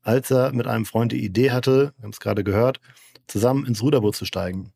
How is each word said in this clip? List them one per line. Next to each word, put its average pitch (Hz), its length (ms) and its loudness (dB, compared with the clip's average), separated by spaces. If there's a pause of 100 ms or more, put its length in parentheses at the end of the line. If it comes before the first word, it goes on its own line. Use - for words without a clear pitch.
als 127 280 0
er 131 220 2
mit 120 160 -2
einem 113 160 -2
Freund 113 260 0
die 120 140 -4
Idee 113 260 0
hatte, 131 460 2
wir 113 80 -20
haben 107 60 -12
es - 100 -18
gerade 104 240 -2
gehört, 110 340 2 (480)
zusammen 123 400 0
ins 113 160 -2
Ruderboot 120 320 2
zu - 100 -8
steigen. 92 520 -6